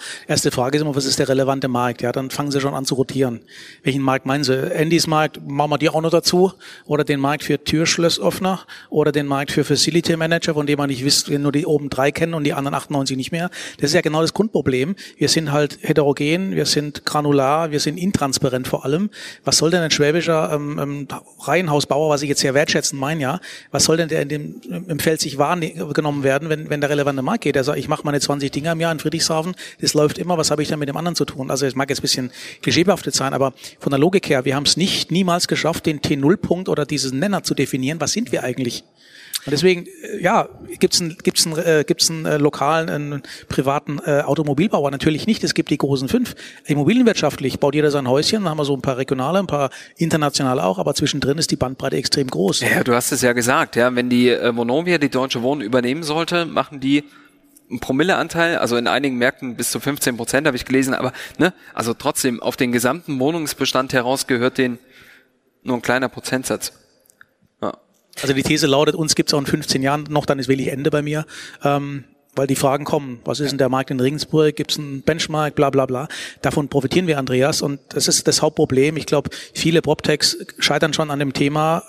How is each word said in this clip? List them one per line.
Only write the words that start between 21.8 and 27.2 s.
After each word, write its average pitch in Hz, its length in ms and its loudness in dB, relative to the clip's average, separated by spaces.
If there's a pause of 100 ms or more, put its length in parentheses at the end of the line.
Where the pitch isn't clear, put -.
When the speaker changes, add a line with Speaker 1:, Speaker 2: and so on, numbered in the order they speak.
Speaker 1:
was 147 120 2
ich 147 80 -4
jetzt - 100 0
sehr 139 140 0
wertschätzend 151 440 0
meine, 147 240 -4
ja, 139 200 -4 (300)
was 139 120 0
soll 160 140 4
denn 165 100 0
der 151 140 -2
in 143 80 -4
dem, 151 320 -8 (260)
im 156 120 -4
Feld 160 200 2
sich 135 180 -6
wahrne-, 160 360 0 (200)
genommen 147 300 -2
werden, 139 240 0
wenn, 151 220 -6
wenn 147 100 -2
der 143 100 0
relevante 139 320 0